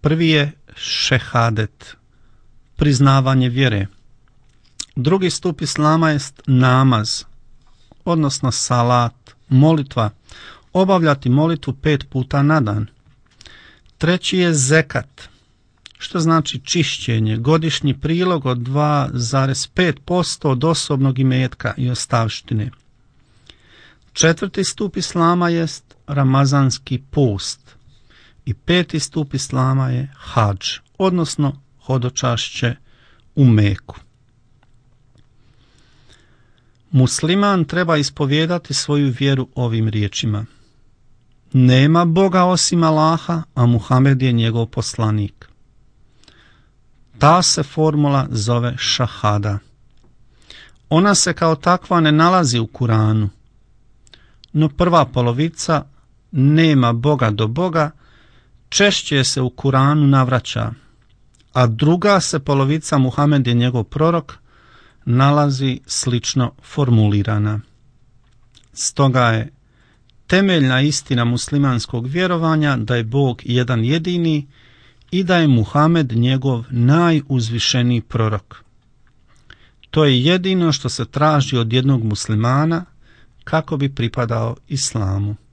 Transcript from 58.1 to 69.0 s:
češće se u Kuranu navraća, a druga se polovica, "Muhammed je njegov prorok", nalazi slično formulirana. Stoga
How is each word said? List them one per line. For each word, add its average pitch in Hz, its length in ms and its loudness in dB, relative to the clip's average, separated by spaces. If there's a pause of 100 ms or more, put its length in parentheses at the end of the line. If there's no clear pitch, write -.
češće 170 560 0
se - 160 -4
u 127 100 -2
Kuranu 139 560 2
navraća, 123 680 0 (800)
a 127 140 2
druga 170 540 2
se - 180 -4
polovica, 139 600 -2
"Muhammed 135 480 2
je 120 80 0
njegov 120 300 0
prorok", 160 540 -2 (640)
nalazi 135 800 2
slično 123 680 -4 (100)
formulirana. 107 1000 0 (1120)
Stoga 131 520 0